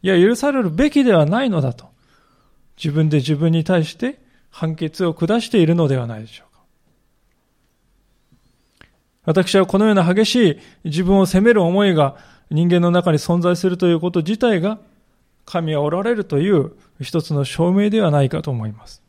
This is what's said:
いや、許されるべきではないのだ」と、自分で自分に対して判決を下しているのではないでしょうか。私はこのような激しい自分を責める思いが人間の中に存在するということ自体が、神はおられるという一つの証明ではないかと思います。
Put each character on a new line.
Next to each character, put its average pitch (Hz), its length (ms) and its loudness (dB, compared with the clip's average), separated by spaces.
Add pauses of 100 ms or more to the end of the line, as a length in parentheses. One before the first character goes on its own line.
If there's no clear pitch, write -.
い 180 60 -4
や、 190 120 2
許 214 160 4
さ 285 160 -2
れ 269 100 -2
る 190 80 -2
べ 233 200 0
き 285 140 0
で 240 100 2
は 156 120 4
な 214 180 -2
い 262 60 -2
の 170 120 -2
だ」 127 120 -4
と、 - 140 -18 (880)
自 151 140 -6
分 156 180 0
で 151 80 0
自 143 180 -2
分 160 160 0
に 165 120 0
対 170 220 0
し - 100 -14
て 262 240 -6 (300)
判 160 260 -8
決 165 300 -6
を 165 80 -2
下 208 280 -2
し - 80 -12
て 226 100 2
い 165 60 6
る 165 100 2
の 165 120 0
で 135 100 0
は 120 100 -6
な 113 100 -10
い 107 40 -14
で 113 60 -18
し - 140 -20
ょ - 80 -20
う - 60 -20
か。 - 60 -20 (2750)
私 185 320 0
は 190 80 4
こ 190 120 -2
の 208 80 2
よ 220 60 4
う 208 40 2
な 180 180 2
激 214 120 2
し - 100 -4 (160)
い - 80 -8 (260)
自 165 180 -4
分 190 140 2
を 190 80 4
責 185 180 2
め 233 100 6
る 214 80 2
思 180 240 2
い 190 80 2
が 143 220 0 (340)
人 165 200 0
間 175 100 4
の 175 120 2
中 175 200 0
に 156 60 2
存 175 240 -2
在 175 140 2
す 180 140 -2
る 180 80 -4
と 185 100 0
い 170 60 4
う 165 60 0
こ 175 120 -4
と 180 100 -2
自 190 160 -4
体 214 240 0
が、 208 180 -4 (680)
神 165 280 -6
は 143 80 -2
お 147 80 -2
ら 180 140 -4
れ 233 100 -2
る 208 120 -4
と 147 120 -4
い 180 140 0
う 151 220 0 (280)
一 151 220 -4
つ - 80 -8
の 143 120 -2
証 170 300 -2
明 202 160 2
で 220 120 0
は 165 100 0
な 147 100 2
い 131 80 0
か 156 140 -6
と 147 80 -6
思 110 160 -6
い 107 40 -10
ま 110 140 -20
す。 - 240 -20